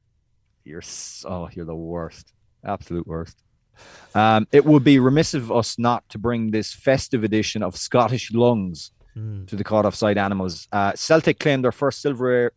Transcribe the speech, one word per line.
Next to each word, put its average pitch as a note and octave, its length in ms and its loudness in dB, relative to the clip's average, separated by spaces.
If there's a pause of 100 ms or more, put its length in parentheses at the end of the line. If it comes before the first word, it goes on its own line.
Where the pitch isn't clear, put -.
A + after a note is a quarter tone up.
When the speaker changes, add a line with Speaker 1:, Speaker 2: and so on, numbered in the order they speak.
(640)
Speaker 1:
You're D#2+ 180 -16
so, - 680 -12
you're F2 120 -12
the E2 100 -10
worst. E2 580 -10 (320)
Absolute F2 420 -8
worst. E2 360 -12 (720)
Um, A2 380 4
it C#3+ 120 8
would D3+ 200 6
be C#3 140 8
remiss C3+ 360 4
of A#2+ 160 -6
us A2 280 0
not A#2+ 320 0
to - 80 -14
bring A2+ 320 -2
this G#2+ 220 -4
festive C3 520 0
edition G#2+ 380 -2
of F2+ 140 -6
Scottish A#2+ 560 0
Lungs A2 600 0 (220)
Speaker 2:
Hmm. G#2+ 320 -10
Speaker 1:
to G#2 100 -10
the G2 80 -4
Caught G#2+ 220 2
Offside G2+ 320 0
Animals. F#2+ 520 -4
Uh, G2+ 240 0
Celtic D#3+ 440 0
claimed C3+ 260 -2
their A#2+ 80 0
first - 300 -4
silverware, B2 540 -2